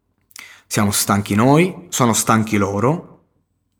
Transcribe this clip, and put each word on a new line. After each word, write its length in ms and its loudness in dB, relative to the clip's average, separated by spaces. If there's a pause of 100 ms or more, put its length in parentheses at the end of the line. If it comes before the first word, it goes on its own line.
(680)
Siamo 240 0
stanchi 440 -2
noi, 540 2
sono 240 0
stanchi 420 0
loro, 680 -4 (560)